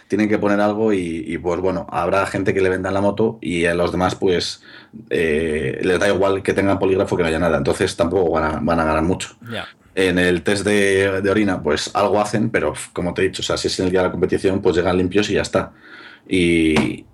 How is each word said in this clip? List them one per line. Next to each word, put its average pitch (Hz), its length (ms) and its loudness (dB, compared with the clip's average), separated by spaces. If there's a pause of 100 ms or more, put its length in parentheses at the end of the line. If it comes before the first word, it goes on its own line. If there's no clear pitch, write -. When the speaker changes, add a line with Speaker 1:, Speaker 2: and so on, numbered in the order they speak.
Speaker 1:
tienen 104 200 2
que 104 100 2
poner 101 220 2
algo 104 320 2
y, 82 340 -2
y, 82 120 -6
pues 85 220 -2
bueno, 90 280 -2
habrá 92 380 0
gente 98 260 -2
que 95 80 0
le 92 80 4
venda 92 220 -2
la 98 100 -2
moto 101 400 0
y 85 240 -2
a 85 100 2
los 87 180 0
demás 90 240 0
pues, - 460 0 (460)
eh, 78 760 -2
les 90 160 0
da 98 100 2
igual 98 340 0
que 98 100 -2
tengan 98 260 0
polígrafo 95 380 0
que 87 60 0
no 82 80 0
haya 78 80 0
nada. 80 180 2
Entonces 85 400 0
tampoco 87 360 0
van 78 120 0
a, 76 160 -2
van 82 200 0
a 80 40 0
ganar 78 180 0
mucho. 90 280 -2 (200)
Speaker 2:
Ya. 101 160 -8 (280)
Speaker 1:
En 92 240 2
el 90 240 2
test 101 240 0
de, 98 560 2
de 101 80 2
orina, 98 320 0
pues 80 320 -2
algo 101 260 2
hacen, 110 300 0
pero, 76 240 -2 (180)
como 87 220 -4
te 90 80 0
he 95 40 2
dicho, 87 140 -6
o - 40 -6
sea, 82 120 -2
si - 120 -4
es - 120 -4
el 92 100 0
día 92 100 2
de 92 80 2
la 87 40 -2
competición, 92 480 0
pues 92 160 2
llegan 90 220 2
limpios 95 320 0
y 98 40 0
ya 76 80 0
está. - 300 -2 (540)
Y, 82 880 2